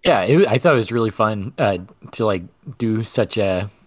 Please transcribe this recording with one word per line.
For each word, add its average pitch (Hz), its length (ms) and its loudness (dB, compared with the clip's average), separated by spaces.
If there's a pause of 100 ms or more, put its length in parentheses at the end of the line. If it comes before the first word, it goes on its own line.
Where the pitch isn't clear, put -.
Yeah, 131 180 4
it, 151 240 4
I - 120 0
thought 170 140 4
it 131 40 4
was 110 160 -2
really 113 180 0
fun, 107 480 -2
uh, 101 200 0 (340)
to, 117 120 -4
like, 98 180 0 (360)
do 113 240 -2
such 110 340 -2
a 98 320 -2 (180)